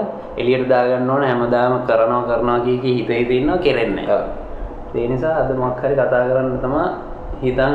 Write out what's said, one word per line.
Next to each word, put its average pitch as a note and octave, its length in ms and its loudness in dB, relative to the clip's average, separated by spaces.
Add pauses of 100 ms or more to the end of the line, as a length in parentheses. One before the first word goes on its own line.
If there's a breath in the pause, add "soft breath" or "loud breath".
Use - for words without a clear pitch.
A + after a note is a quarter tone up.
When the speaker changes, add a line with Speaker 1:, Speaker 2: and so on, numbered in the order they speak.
(340 loud breath)
Speaker 1:
එළියට B2 340 2
දාගන්න B2+ 420 2
ඕන. C#3 120 2
හැමදාම B2 500 2 (100)
කරනවා, A#2 440 2
කරනවා A#2+ 340 2
කිය B2 180 0
කී B2+ 160 0
හිතේ A2+ 240 0
හිතේ B2 180 2
ඉන්නවා, D#3 220 2
කෙරෙන්නේ A2+ 480 0
නැහැ. G2+ 160 2 (600)
Speaker 2:
ඔව්. - 120 -8
Speaker 1:
ඒ A#2+ 120 0
නිසා D#3 280 -2
අද C3 180 0
මොකක් B2+ 260 -2
හරි C#3 140 0
කතා B2+ 320 2
කරන්න B2+ 320 0
තමයි C#3+ 260 -2 (540)
හිතන් C3 360 0